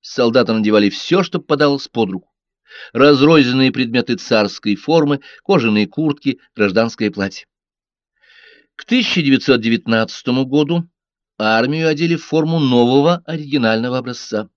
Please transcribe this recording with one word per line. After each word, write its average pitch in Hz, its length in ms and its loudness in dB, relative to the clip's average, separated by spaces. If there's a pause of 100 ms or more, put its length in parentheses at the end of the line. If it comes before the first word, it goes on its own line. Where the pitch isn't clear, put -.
Солдатам 117 560 0
надевали 104 320 2
все, 180 340 -2
что 175 160 -6
попадалось 143 480 -2
под 110 240 -2
руку. 92 180 -12 (640)
Разрозненные 131 760 4
предметы 120 440 -2
царской 104 600 -2
формы, 147 440 0 (240)
кожаные 110 440 2
куртки, 143 520 -4 (160)
гражданское 107 560 -2
платье. 98 360 -8 (1300)
К - 100 -20
тысяча 226 360 0
девятьсот 135 380 2
девятнадцатому 113 840 -2
году 151 440 -2 (480)
армию 127 520 0
одели 165 260 0
в - 80 -8
форму 160 360 -2
нового 139 680 2
оригинального 127 720 -4
образца. 117 600 -8